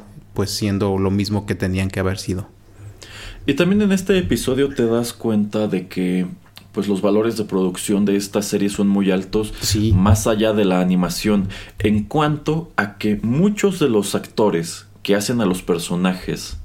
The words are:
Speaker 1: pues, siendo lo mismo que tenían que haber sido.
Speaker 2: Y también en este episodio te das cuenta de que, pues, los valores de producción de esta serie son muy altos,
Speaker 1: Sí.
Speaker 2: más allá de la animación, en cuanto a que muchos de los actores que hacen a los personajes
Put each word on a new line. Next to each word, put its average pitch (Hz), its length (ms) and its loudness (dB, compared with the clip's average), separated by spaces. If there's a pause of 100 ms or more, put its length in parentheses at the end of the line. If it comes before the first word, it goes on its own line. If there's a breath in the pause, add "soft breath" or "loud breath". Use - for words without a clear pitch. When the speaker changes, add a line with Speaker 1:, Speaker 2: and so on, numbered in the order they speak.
(340)
Speaker 1:
pues, 98 160 -2
siendo 98 480 0
lo 95 120 2
mismo 101 360 0
que 113 80 -2
tenían 92 340 -2
que 98 120 -4
haber 95 180 -2
sido. 92 280 -6 (1000 loud breath)
Speaker 2:
Y 139 80 2
también 190 280 2
en 202 100 2
este 190 260 2
episodio 127 500 0
te 120 180 0
das 117 260 0
cuenta 107 540 0
de 90 220 -2
que, 90 380 0 (460)
pues, 98 140 -2
los 98 160 0
valores 107 340 2
de 107 80 -2
producción 95 600 0
de 101 120 2
esta 101 240 -2
serie 101 280 0
son 101 200 0
muy 98 220 2
altos, 101 500 -2
Speaker 1:
Sí. 107 340 2
Speaker 2:
más 104 340 4
allá 110 240 2
de 104 120 2
la 92 160 2
animación, 92 680 0 (320 loud breath)
en 107 240 2
cuanto 151 720 -2
a 101 220 -4
que 107 240 0
muchos 190 580 2
de 143 80 4
los 104 260 2
actores 90 720 -2 (160)
que 101 140 2
hacen 120 240 0
a 104 60 2
los 90 160 0
personajes 90 1040 -2